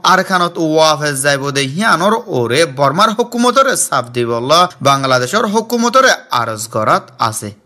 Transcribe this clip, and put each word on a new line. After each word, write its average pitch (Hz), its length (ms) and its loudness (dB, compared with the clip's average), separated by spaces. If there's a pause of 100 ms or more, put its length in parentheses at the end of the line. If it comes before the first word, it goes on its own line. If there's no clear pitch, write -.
(120)
আরখানত 180 440 0 (160)
ওয়াফেজ 151 440 2 (100)
যাইব 139 180 0 (120)
দে 139 80 0 (100)
হিয়ানর 196 400 0 (240)
ওরে 120 240 0 (180)
বর্মার 156 380 2
হুকুমতরে 240 560 0 (120)
চাপ 127 200 -2 (100)
দিবল্লা 120 440 0 (220)
বাংলাদেশের 135 640 0 (100)
হুকুমতরে 233 580 2 (200)
আরজ 113 300 -4 (120)
করাত 120 320 0 (140)
আছে। 110 300 -4 (160)